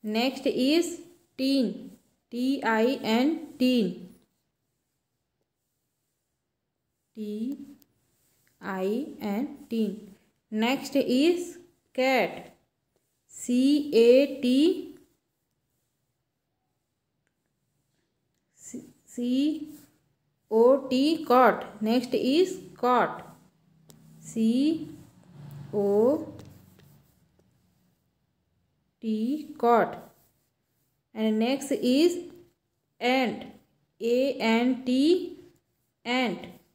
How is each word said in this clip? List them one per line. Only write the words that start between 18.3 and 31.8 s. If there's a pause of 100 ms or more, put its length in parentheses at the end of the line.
C-, (200)
C (840)
O
T,
cot.
Next
is (160)
cot. (1000)
C (840)
O (2750)
T,
cot. (1000)
And
next
is (720)